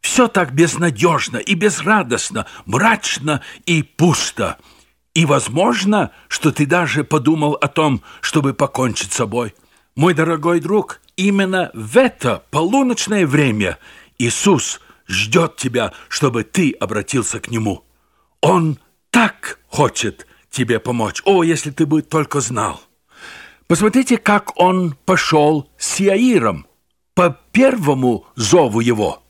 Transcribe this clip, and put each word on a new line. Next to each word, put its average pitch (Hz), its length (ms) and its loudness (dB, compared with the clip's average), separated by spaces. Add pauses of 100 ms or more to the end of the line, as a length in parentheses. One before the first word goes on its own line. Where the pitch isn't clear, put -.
Все 240 260 2
так 175 240 -2
безнадежно 151 840 0
и 196 160 -4
безрадостно, 165 880 -2 (220)
мрачно 151 760 -2 (240)
и 165 180 0
пусто. - 760 -2 (560)
И 165 100 2
возможно, 185 840 0 (180)
что - 240 -2
ты 147 140 0
даже 156 380 0
подумал 151 500 0
о 143 140 -2
том, 151 340 0 (180)
чтобы 139 320 -2
покончить 127 640 -2
с - 20 -6
собой. 113 380 -4 (420)
Мой 170 160 4
дорогой 160 480 0
друг, 190 400 -4 (160)
именно 190 560 0
в 110 240 -4
это 139 540 0
полуночное 202 760 0
время 117 520 0 (380)
Иисус 127 640 0 (280)
ждет 107 480 -2
тебя, 117 360 -4 (160)
чтобы 120 360 -2
ты 165 260 0
обратился 104 680 -4
к - 100 -14
Нему. 110 340 -4 (560)
Он 160 380 2 (320)
так - 560 -2
хочет - 640 -2 (220)
тебе 117 280 -2
помочь. 117 460 -4
О, 190 180 4
если 156 300 -2
ты 160 120 0
бы 151 160 0
только 147 400 -4
знал. 110 400 -4 (840)
Посмотрите, 220 500 2
как - 400 0
он 180 480 2
пошел 156 640 2 (100)
с - 220 -6
Иаиром 196 680 2 (460)
по 175 220 2 (140)
первому 143 720 2 (120)
зову 120 420 2
его. 113 520 0